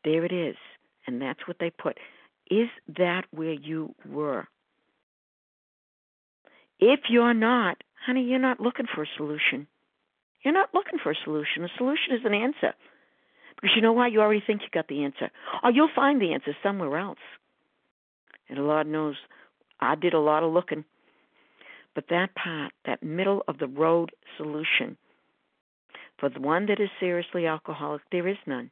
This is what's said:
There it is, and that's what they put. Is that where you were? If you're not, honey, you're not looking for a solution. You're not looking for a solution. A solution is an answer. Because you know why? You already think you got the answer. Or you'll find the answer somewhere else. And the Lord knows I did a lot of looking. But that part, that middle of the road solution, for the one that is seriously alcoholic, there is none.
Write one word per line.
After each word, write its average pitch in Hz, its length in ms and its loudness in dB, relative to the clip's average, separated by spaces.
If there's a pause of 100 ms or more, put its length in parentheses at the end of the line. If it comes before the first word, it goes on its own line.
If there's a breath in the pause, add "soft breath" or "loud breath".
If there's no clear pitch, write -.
There 160 220 2
it 180 60 -4
is, 170 240 -4 (500)
and 123 160 -6
that's 135 260 -8
what 175 120 -10
they 170 120 -2
put. - 260 -6 (520 loud breath)
Is 226 200 2 (280)
that 180 340 0
where 160 220 -4
you 151 400 -8 (160)
were? 139 380 -4 (2250 soft breath)
If 262 300 8
you're 240 240 6
not, 226 440 2 (280)
honey, 254 180 0
you're 254 160 0
not 254 200 2
looking 247 340 -2
for 151 100 -4
a 151 40 -6 (100)
solution. 151 500 -4 (760)
You're 294 100 2
not 381 200 2
looking 359 280 -2
for 151 100 -2
a 156 120 -2
solution. 151 420 -4
A 175 120 -10
solution 269 360 0
is 233 100 -2
an 208 100 2
answer. 233 400 0 (840 soft breath)
Because - 200 2
you 226 60 4
know 226 100 6
why? 247 160 4
You 214 140 4
already 214 240 4
think 208 160 0
you - 100 -12
got 165 160 -2
the 143 160 -4
answer. 143 260 -4 (340 loud breath)
Or 240 80 6
you'll 302 240 6
find 277 260 4
the 165 120 0
answer 160 300 -4
somewhere 180 340 -2
else. 190 200 -6 (1300)
And 135 120 -8
the - 20 -2
Lord 151 260 2
knows 151 280 -2 (640 soft breath)
I 139 160 2
did 170 180 2
a 160 60 4
lot 151 240 4
of 160 100 0
looking. 156 320 0 (1120 soft breath)
But 147 160 -6
that 180 240 0
part, 156 360 -6 (140)
that - 160 -4
middle 190 460 -2
of 143 100 -6
the 143 100 -4
road 160 440 2 (260)
solution, 151 580 -4 (1200 loud breath)
for 143 100 0
the 131 100 -8
one 165 280 0
that 208 120 0
is 202 100 0 (100)
seriously 175 480 -2
alcoholic, 151 640 -6
there 180 160 -2
is 202 180 -4
none. 127 260 -8